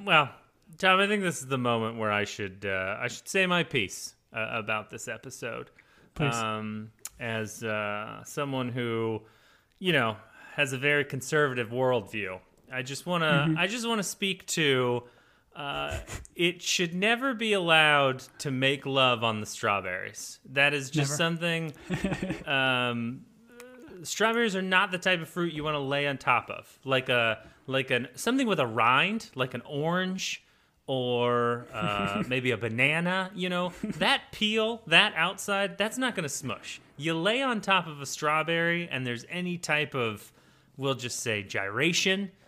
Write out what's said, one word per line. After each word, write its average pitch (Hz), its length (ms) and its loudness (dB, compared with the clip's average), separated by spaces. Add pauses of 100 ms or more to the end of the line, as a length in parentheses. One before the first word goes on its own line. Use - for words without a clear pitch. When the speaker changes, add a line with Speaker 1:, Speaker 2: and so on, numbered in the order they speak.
Speaker 1:
well, 156 280 6 (460)
Tom, 190 220 6
I 202 80 4
think 202 160 0
this 170 160 -2
is 131 80 -12
the 135 100 -2
moment 117 400 0
where 107 140 0
I 104 140 2
should, 101 400 -8
uh, 95 340 -2
I 123 80 -4
should - 200 -10
say 190 180 2
my 175 180 2
piece, - 520 -4 (180)
uh, 113 180 -4
about 110 380 -4
this - 180 -12
episode. 120 600 -10 (460)
Speaker 2:
Please. 123 200 0
Speaker 1:
Um, 107 560 -4 (280)
as, 113 440 -6
uh, 107 600 -4
someone 135 460 -4
who, 113 520 -2 (580)
you 185 140 0
know, 117 220 4 (400)
has 139 180 0
a 135 40 -4
very 143 280 4
conservative 131 640 0
worldview, 110 720 0 (320)
I 127 100 -6
just 131 240 -10
wanna, 160 420 2
Speaker 2:
Mm-hmm. 160 100 2
Speaker 1:
I 175 100 2
just 233 200 -4
wanna 226 160 0
speak 190 440 -4
to, 127 560 2 (520)
uh, 147 420 -6 (380)
it 175 260 0
should 170 320 -2
never 233 400 0
be 220 200 -2
allowed 151 640 6 (180)
to 143 140 -4
make 135 340 2
love 131 380 4
on 110 180 2
the 107 60 -6
strawberries. 101 920 -4 (120)
That 143 240 4
is 135 160 -4
just 143 200 2
Speaker 2:
Never. 147 60 -4
Speaker 1:
something, 165 560 -2 (400)
Speaker 2:
<laughs> - 320 -6
Speaker 1:
um, 127 760 0 (840)
strawberries 226 520 2
are 190 60 -2
not 185 300 4
the 185 60 -4
type 180 240 2
of 160 80 -8
fruit 170 240 -2
you 151 100 -4
wanna 151 160 0
lay 143 280 0
on 135 100 0
top 120 320 2
of. - 340 -14
Like 131 260 2
a, 117 300 4 (280)
like 135 240 0
an, 123 240 2
something 254 320 2
with 190 120 2
a 131 80 2
rind, 127 680 4
like 131 180 -2
an 117 120 -6
orange 180 760 -2 (440)
or, 120 840 2
uh, 104 520 0
Speaker 2:
<laughs> - 20 -8
Speaker 1:
maybe 127 240 0
a 113 60 0
banana, 156 800 0
you 185 140 -4
know, 180 240 -2 (240)
that 233 340 0
peel, 220 560 0
that 185 280 4
outside, 196 600 -2
that's 220 200 -2
not 254 180 -2
gonna 165 140 -4
smush. - 500 -8 (180)
You 156 180 -2
lay 208 260 0
on 247 200 -2
top 180 260 2
of 147 140 -10
a 139 40 -8
strawberry 165 840 0
and 131 160 -4
there's 120 240 -4
any 175 280 -6
type 151 380 -2
of, 113 360 -2 (460)
we'll 135 180 0
just 120 240 -8
say 107 240 -2
gyration, 160 880 0 (160)